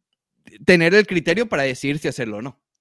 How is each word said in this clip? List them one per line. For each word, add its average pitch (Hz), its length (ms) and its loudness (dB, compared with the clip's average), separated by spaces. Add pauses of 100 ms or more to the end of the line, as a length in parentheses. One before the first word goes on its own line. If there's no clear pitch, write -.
(640)
tener 170 280 4
el 208 140 4
criterio 214 400 -2
para 160 160 -2
decidir 139 340 -4
si 156 120 -6
hacerlo 113 280 -6
o 107 40 -10
no. 131 200 -14 (200)